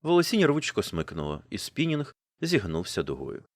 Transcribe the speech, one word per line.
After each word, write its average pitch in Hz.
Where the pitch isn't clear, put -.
Волосінь 175
рвучко 143
смикнуло, 76
і 104
спінінг 151
зігнувся 92
дугою. 67